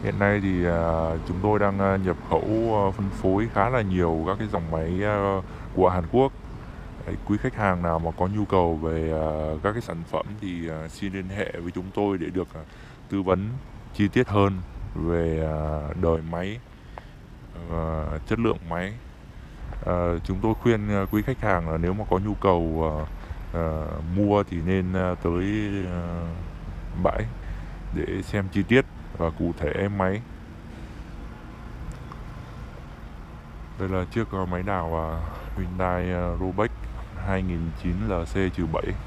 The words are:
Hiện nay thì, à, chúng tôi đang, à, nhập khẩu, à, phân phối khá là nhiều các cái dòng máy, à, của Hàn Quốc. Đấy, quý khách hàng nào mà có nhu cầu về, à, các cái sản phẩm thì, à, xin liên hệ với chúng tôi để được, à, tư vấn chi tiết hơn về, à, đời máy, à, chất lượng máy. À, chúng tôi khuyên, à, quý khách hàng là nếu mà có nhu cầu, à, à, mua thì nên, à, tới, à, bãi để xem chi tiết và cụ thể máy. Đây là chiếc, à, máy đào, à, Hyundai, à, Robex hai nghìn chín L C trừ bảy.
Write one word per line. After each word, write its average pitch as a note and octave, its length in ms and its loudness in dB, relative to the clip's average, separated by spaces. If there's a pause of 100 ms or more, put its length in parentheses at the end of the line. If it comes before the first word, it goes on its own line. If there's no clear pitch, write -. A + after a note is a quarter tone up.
Hiện G2 160 0
nay G2+ 240 6
thì, F#2 220 4
à, E2 460 4 (160)
chúng F2 140 0
tôi G#2 180 6
đang, G2 200 4
à, G2 260 4
nhập F2+ 120 4 (120)
khẩu, E2 140 4
à, A2 380 4 (160)
phân G2 120 0
phối G2 440 4
khá G#2 160 4
là B2+ 120 4
nhiều F2 460 4
các F#2+ 120 2
cái A2 80 -2
dòng F2 240 -2
máy, E2 320 0
à, G2 380 2 (340)
của F2+ 140 8
Hàn F2+ 220 2
Quốc. B2+ 200 6 (720)
Đấy, F#2 100 -4 (100)
quý G2+ 160 2
khách C3 140 -2
hàng F#2+ 280 2
nào E2 160 2
mà E2 180 -2
có F#2 100 2
nhu G#2 180 0
cầu F2 300 4
về, D#2+ 360 0
à, D#2 160 0 (360)
các G2 80 2
cái A#2 100 -2
sản E2 300 -6
phẩm - 140 0 (160)
thì, F2 280 -4
à, D#2+ 180 -6
xin G2 260 -6
liên F#2+ 160 -6
hệ G2 220 -4
với E2+ 200 -6
chúng F#2 220 -6
tôi G2+ 240 2
để E2 100 -2
được, F2+ 260 -2
à, D#2+ 80 -10 (480)
tư G2 120 0
vấn F#2 280 2 (440)
chi G#2 140 4
tiết B2+ 200 4
hơn G2+ 340 6 (340)
về, D#2+ 520 2
à, D#2 420 -2 (120)
đời E2 200 4 (100)
máy, F#2 280 -4 (1120)
à, D#2+ 340 0 (220)
chất A2 120 2
lượng A2 200 4 (100)
máy. F2+ 240 -2 (920)
À, F2+ 100 2 (280)
chúng F#2 180 -2
tôi A2 120 4
khuyên, G#2 360 4
à, G2 220 2
quý G#2+ 100 4
khách B2+ 200 -2
hàng F2+ 280 2
là D#2+ 80 0
nếu F2 160 2
mà G#2 160 -2
có F#2 100 4
nhu G#2 140 0
cầu, E2 580 4 (600)
à, E2+ 60 0
à, D#2+ 260 0 (300)
mua G2+ 280 6
thì F2+ 220 -4
nên, F#2 280 2
à, F#2 300 2
tới, G2 480 2 (200)
à, F2 100 -2 (1000)
bãi G#2+ 220 2 (680)
để E2+ 280 -2
xem G2 300 -2
chi G2+ 120 2
tiết B2+ 220 6 (320)
và E2 120 2
cụ E2+ 300 0
thể F#2+ 280 0
máy. G2+ 340 0 (3500)
Đây F#2+ 100 0
là F#2 220 2
chiếc, A2+ 200 0
à, F#2+ 200 0
máy F2+ 120 -2
đào, E2+ 380 0
à, D#2+ 60 -2 (500)
Hyundai, F2+ 560 0
à, F2 260 0
Robex F#2 320 2 (540)
hai F#2+ 180 2
nghìn F2+ 160 0 (240)
chín F2+ 100 2 (140)
L G#2 60 2 (100)
C F#2 320 0
trừ F2 180 0
bảy. F2+ 200 -2 (140)